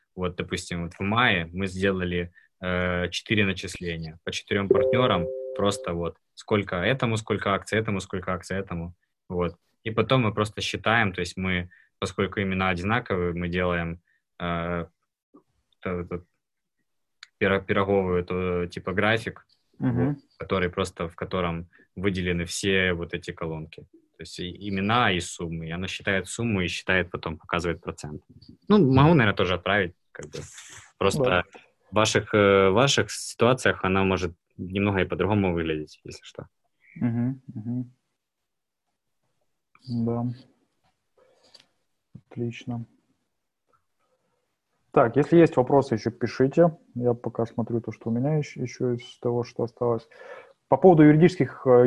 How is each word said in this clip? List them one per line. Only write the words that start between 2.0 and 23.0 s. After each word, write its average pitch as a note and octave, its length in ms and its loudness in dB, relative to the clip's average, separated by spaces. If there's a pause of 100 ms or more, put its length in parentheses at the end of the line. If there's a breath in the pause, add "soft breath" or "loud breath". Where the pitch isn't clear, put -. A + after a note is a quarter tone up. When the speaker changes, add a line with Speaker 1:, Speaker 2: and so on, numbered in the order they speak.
Speaker 1:
э, F2+ 480 -2
четыре G#2 360 -2
начисления E2+ 800 -6
по F#2+ 80 -8
четырем G2 400 -2
партнерам, G#2 600 2 (220)
просто G2+ 400 -2
вот E2+ 240 -6 (160)
сколько G2 440 -4
этому, A2+ 400 -2
сколько G#2 360 -2
акций F#2+ 260 -4
этому, A2 200 -2
сколько F#2 340 -6
акций F#2 240 -8
этому, F2 380 -8 (340)
вот. F2 280 -4 (260)
И A2+ 80 -8
потом A#2 320 2
мы G#2 100 0
просто G#2 280 -4
считаем, G#2+ 520 0
то F#2 80 -8
есть F2+ 160 -8
мы, F#2 320 -2 (300 soft breath)
поскольку G2 420 -4
имена F#2+ 280 0
одинаковые, F#2 640 -2
мы F2 160 -4
делаем, F2 520 -2 (380)
э, E2+ 460 -4 (960)
т-, F2+ 240 -6
т-, F2 180 -10 (1160)
пиро-, G2 220 2
пироговую G2 640 0
эту, F2+ 460 -4
типа, F#2+ 240 -8
график, G#2+ 540 -2 (320)
Speaker 2:
Мгм. B2+ 300 0
Speaker 1:
вот, D3 80 -4 (220)
который F2+ 300 -2
просто, F2+ 400 -6
в - 60 -20
котором F2 540 -4 (260 soft breath)
выделены F2+ 500 -2
все F#2+ 480 0
вот E2+ 200 -8